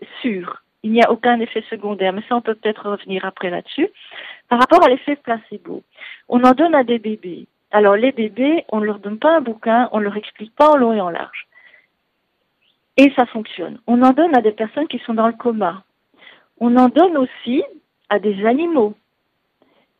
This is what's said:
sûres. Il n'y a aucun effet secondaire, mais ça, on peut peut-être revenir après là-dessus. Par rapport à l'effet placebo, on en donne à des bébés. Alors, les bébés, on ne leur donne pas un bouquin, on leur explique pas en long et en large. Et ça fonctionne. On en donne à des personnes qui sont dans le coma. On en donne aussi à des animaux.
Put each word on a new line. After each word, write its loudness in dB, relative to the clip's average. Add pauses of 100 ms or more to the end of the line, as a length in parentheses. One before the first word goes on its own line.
(220)
sûres. -8 (200)
Il -4
n'y 6
a 4
aucun 0
effet -6
secondaire, -4
mais -8
ça, -2
on -2
peut -4
peut-être -6
revenir -8
après -8
là-dessus. -6 (580)
Par 0
rapport 6
à 6
l'effet 0
placebo, -10 (460)
on 2
en 6
donne 2
à 4
des -2
bébés. -10 (240)
Alors, 4
les 0
bébés, -2
on -4
ne -2
leur -6
donne -10
pas 2
un 0
bouquin, -2
on -2
leur -4
explique -14
pas 4
en 4
long 2
et -2
en -4
large. -12 (1500)
Et 6
ça 2
fonctionne. -12
On 2
en 6
donne 4
à 4
des 2
personnes -6
qui -8
sont -8
dans 0
le 0
coma. -4 (760)
On 2
en 6
donne 4
aussi -4 (460)
à 0
des -4
animaux. 0 (1040)